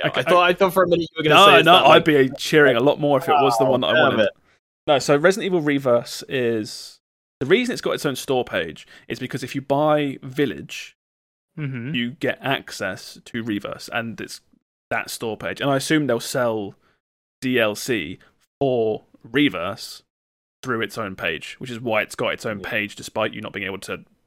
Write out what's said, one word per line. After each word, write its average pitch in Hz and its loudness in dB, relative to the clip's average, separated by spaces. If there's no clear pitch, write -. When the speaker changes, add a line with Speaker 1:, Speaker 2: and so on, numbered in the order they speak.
Speaker 1:
out. - -2
Speaker 2:
Okay, 120 -4
Speaker 1:
I 131 0
thought, 175 4
Speaker 2:
I 175 4
Speaker 1:
I - 4
thought 185 0
for 185 4
a 175 -2
minute 170 2
you - -16
were 151 2
gonna 151 6
Speaker 2:
No, 185 10
Speaker 1:
say 170 8
it's 160 4
Speaker 2:
no, 170 8
Speaker 1:
that 175 6
one. 147 10
Speaker 2:
I'd - 4
be 139 4
cheering 147 4
a 113 2
lot 139 2
more 143 2
if 127 -6
it 147 4
was 139 4
the 135 2
Speaker 1:
Oh, 131 2
Speaker 2:
one 123 2
that 78 -2
I 98 2
Speaker 1:
damn 156 4
Speaker 2:
wanted. 123 2
Speaker 1:
it. 98 2
Speaker 2:
No, 143 4
so 143 2
Resident 180 2
Evil 180 0
Reverse 135 0
is, 117 -4
the 131 -6
reason 233 2
it's - -10
got 170 -2
its - -4
own 139 -2
store 127 -2
page 85 -6
is 127 -8
because 131 -8
if 127 -10
you 139 -6
buy 147 0
Village, 131 -6
Speaker 3:
Mm-hmm. 135 -8
Speaker 2:
you 120 -4
get - -4
access - -8
to 117 -10
Reverse, 104 -8
and 113 -8
it's - -14
that 110 -6
store 110 -8
page. 92 -8
And 139 0
I 135 2
assume 151 0
they'll 117 0
sell 113 -4
D 127 0
L 110 2
C 92 -4
for 117 0
Reverse 107 -4
through 117 -4
its - -8
own 95 -8
page, 85 -8
which 131 -14
is 117 -10
why 110 -2
it's - -8
got 107 -4
its - -12
own 104 -6
Speaker 1:
Yeah. 92 -12
Speaker 2:
page 107 -4
despite - -4
you 107 -12
not 104 -12
being 101 -8
able 95 -8
to 92 -12